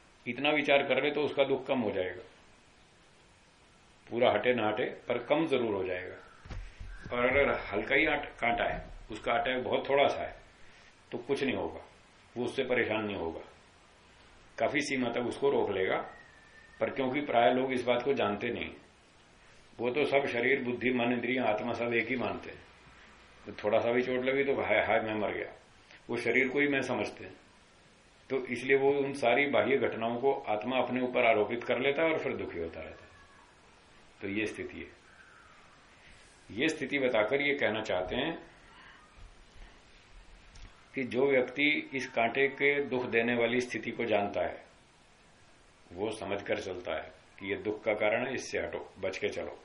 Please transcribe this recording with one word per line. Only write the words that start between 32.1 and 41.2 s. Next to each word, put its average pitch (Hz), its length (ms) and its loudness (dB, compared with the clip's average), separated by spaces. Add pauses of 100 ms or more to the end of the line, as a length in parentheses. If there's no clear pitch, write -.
और 139 80 0
फिर 120 160 -4
दुखी 92 240 -6
होता 82 220 -8
रहता 87 220 -14
है। - 80 -20 (1080)
तो 104 60 -8
ये 101 180 -2
स्थिति 87 340 -8
है। - 220 -16 (1500)
ये 127 180 2
स्थिति 143 300 -2
बताकर 127 420 2
ये 139 140 0
कहना 107 260 0
चाहते 95 340 -2
हैं 160 360 -4 (2500)
कि 139 80 -2
जो 123 280 2